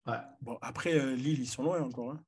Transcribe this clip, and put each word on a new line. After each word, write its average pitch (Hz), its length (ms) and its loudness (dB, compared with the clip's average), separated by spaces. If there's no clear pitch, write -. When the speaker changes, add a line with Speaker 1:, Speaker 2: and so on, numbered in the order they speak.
Speaker 1:
Ouais. 117 140 0
Speaker 2:
Bon, - 220 -6
après, - 320 -2
euh, 135 220 4
Lille, 139 240 2
ils 123 80 -2
sont 131 160 -4
loin 165 180 2
encore, 123 300 -4
hein, 156 160 -10